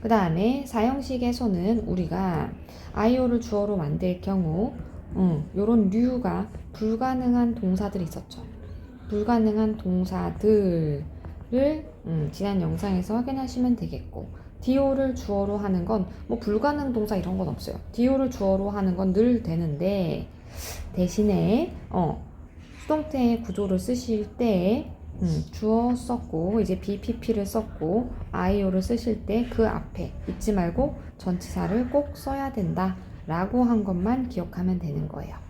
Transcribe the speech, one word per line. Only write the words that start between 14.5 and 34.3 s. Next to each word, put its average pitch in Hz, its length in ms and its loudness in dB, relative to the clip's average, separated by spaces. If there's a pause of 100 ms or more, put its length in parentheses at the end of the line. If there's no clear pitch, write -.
디오를 269 540 2
주어로 202 420 -2
하는 190 280 0
건 202 220 0 (200)
뭐 117 120 -4
불가능 269 540 0
동사 214 220 0
이런 185 220 -2
건 185 100 -2
없어요. - 300 -6 (140)
디오를 262 400 2
주어로 196 380 2
하는 190 260 0
건 185 180 2
늘 226 300 4
되는데, 165 840 0 (680)
대신에, 196 840 4 (140)
어, - 360 0 (560)
수동태 262 600 2
구조를 190 380 0
쓰실 226 580 -2
때, 214 540 2 (300)
음, 160 300 2
주어 226 440 2
썼고 220 680 -2
이제 185 180 0
비피피를 202 640 -2
썼고 214 680 -2 (200)
아이오를 190 500 2
쓰실 233 440 -2
때 233 240 0
그 226 180 4
앞에 - 440 -4 (160)
잊지 - 260 0
말고 190 420 2 (220)
전치사를 185 720 -2
꼭 285 260 0
써야 277 360 -4
된다라고 185 1120 -2
한 233 200 4
것만 214 460 0
기억하면 180 500 -2